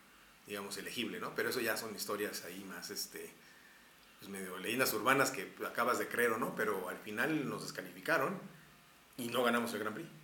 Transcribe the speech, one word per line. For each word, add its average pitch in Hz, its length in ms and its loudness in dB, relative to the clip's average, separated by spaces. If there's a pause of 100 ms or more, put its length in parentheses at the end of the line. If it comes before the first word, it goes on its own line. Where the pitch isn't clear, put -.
(460)
digamos, 101 320 -6
elegible, 95 420 -4
¿no? 120 160 -6
Pero 117 140 2
eso 120 100 0
ya 113 160 2
son 110 180 -6
historias 101 520 -2
ahí 95 240 -10
más, 90 220 -8
este, 82 380 -8 (920)
pues 98 120 -12
medio 95 280 -6
leyendas 113 340 2
urbanas 127 380 6
que 92 200 -4 (160)
acabas 117 320 2
de 101 80 0
creer 120 240 4
o 110 60 2
no, 139 180 -2
pero 98 320 0
al 92 120 -4
final 123 500 0
nos 101 140 -4
descalificaron 151 760 0 (800)
y 120 100 -4
no 120 160 4
ganamos 117 300 4
el 104 60 -2
Grand 107 160 -2
Prix. 156 120 -8 (160)